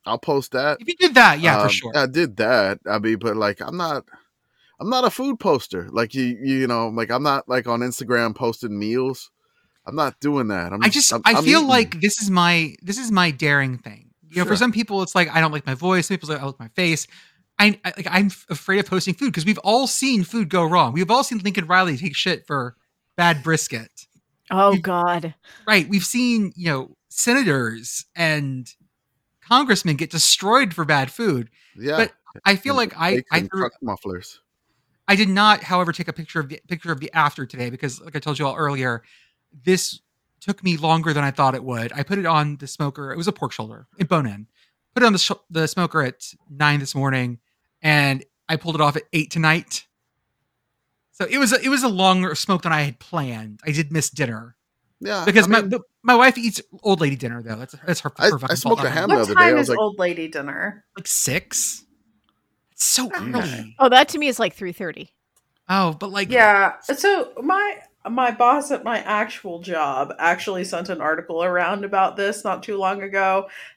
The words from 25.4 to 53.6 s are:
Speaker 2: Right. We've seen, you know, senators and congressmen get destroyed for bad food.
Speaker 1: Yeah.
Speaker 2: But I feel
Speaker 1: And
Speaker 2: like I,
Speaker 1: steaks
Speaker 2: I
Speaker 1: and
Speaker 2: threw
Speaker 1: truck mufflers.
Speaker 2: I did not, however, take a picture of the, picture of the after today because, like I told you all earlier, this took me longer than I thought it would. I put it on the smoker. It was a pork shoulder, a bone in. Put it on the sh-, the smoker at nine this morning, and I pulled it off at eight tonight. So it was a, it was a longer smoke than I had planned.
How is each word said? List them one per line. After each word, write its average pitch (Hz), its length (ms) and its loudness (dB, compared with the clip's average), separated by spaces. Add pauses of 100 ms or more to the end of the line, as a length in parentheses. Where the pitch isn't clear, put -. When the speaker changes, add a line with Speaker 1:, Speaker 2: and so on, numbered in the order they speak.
Speaker 2:
Right. 196 220 4
We've 190 160 0
seen, 240 520 0
you 175 140 -6
know, 131 260 -4 (120)
senators 135 1000 0 (100)
and 147 560 -2 (760)
congressmen 226 500 2
get 156 140 -6
destroyed 196 640 2
for 165 100 -4
bad 139 260 2
food. 143 400 -2 (260)
Speaker 1:
Yeah. 143 220 -4
Speaker 2:
But 220 140 2 (320)
I 196 120 6
feel 269 160 -4
Speaker 1:
And 247 180 0
Speaker 2:
like - 80 -18
I, 170 160 0
Speaker 1:
steaks - 180 -2
Speaker 2:
I 160 60 4
Speaker 1:
and - 120 -6
Speaker 2:
threw 190 100 -6
Speaker 1:
truck 120 120 -4 (100)
mufflers. 95 580 -10 (680)
Speaker 2:
I 202 80 4
did 202 120 2
not, 208 360 4
however, 180 280 0
take 165 160 -8
a 160 40 -6
picture 165 280 -8
of 143 80 -6
the, 147 200 -16
picture 170 220 -8
of 147 100 -4
the 147 120 -12
after 147 340 0
today 123 220 -8
because, 127 320 -8
like 151 160 -10
I - 20 -4
told 143 200 -6
you 147 80 -2
all 135 100 -4
earlier, 131 460 -2 (600)
this 180 360 0 (400)
took 202 240 -6
me 175 140 0
longer 160 340 2
than 147 100 0
I 139 80 0
thought 135 240 2
it 127 80 -6
would. 120 300 -6
I 143 100 -6
put 202 160 -4
it 196 60 -4
on 151 320 0
the 139 100 -14
smoker. 139 460 -6
It 151 60 -10
was 170 100 -4
a 208 40 2
pork - 200 -6
shoulder, 110 340 -14 (140)
a 190 60 -2
bone 151 200 0
in. 104 200 -10 (480)
Put 247 80 0
it 240 40 6
on 220 60 4
the 185 60 0
sh-, - 140 0 (160)
the 160 180 -2
smoker 160 360 -2
at - 320 -8 (160)
nine 147 300 2
this 139 140 -6
morning, 131 440 -2 (420)
and 143 440 2 (220)
I 160 100 -2
pulled 160 180 -6
it 156 80 0
off 147 120 2
at 156 100 -6 (100)
eight 156 160 -2
tonight. 160 560 -2 (1300)
So - 120 -6
it 208 140 -2
was 254 140 4
a, 254 100 2
it 254 60 0
was 269 140 2
a 262 60 2
longer 185 460 2
smoke 185 280 -2
than 165 100 -2
I 151 100 2
had 143 160 -6
planned. 113 680 -8